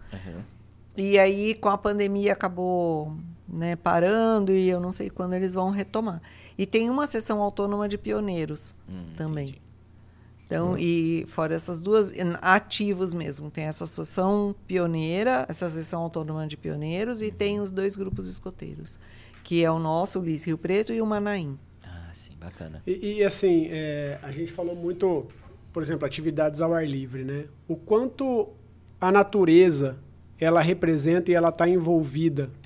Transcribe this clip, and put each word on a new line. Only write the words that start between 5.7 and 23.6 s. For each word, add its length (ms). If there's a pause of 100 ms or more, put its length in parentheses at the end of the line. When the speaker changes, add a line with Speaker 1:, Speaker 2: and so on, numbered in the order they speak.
Speaker 2:
retomar. 500 (360)
E 80
tem 240
uma 200
seção 340
autônoma 460
de 100
pioneiros 800 (120)
Speaker 1:
Hum, 180 (100)
Speaker 2:
também. 320
Speaker 1:
entendi. 120 (840)
Speaker 2:
Então, 280
Speaker 3:
Hum. 40
Speaker 2:
e 480
fora 260
essas 300
duas, 300
en-, 280
ativos 720
mesmo, 380
tem 140
essa 180
associação 720 (140)
pioneira, 800
essa 200
seção 340
autônoma 440
de 100
pioneiros 680
e 40
Speaker 1:
Uhum. 60
Speaker 2:
tem 280
os 120
dois 240
grupos 320
escoteiros, 720 (420)
que 220
é 80
o 80
nosso, 400
o 40
Lis 200
Rio 120
Preto 360
e 100
o 40
Manaim. 520 (260)
Speaker 1:
Ah, 280
sim, 180 (100)
bacana. 460
Speaker 4:
E, 320
e, 60
assim, 480